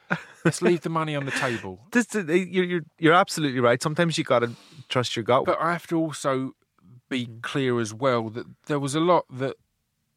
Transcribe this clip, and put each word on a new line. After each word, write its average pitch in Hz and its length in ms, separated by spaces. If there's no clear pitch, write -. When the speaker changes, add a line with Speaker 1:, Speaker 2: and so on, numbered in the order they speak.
Speaker 1:
"Let's - 180
leave 175 200
the 165 80
money 156 260
on 139 80
the 135 80
table." 110 540
Speaker 2:
<laughs> - 60
This, 175 220
you're, 180 500
you're, 175 200
you're 160 160
absolutely 151 460
right. 120 220
Sometimes 160 360
you 147 60
gotta 120 280
trust - 280
your 117 80
gut. 127 220
Speaker 1:
But 170 140
I 165 120
have 170 160
to 165 100
also 139 560
be 123 200
clear 127 380
as 110 140
well 120 360
that 110 160
there 147 140
was 139 140
a 156 60
lot 170 300
that 131 260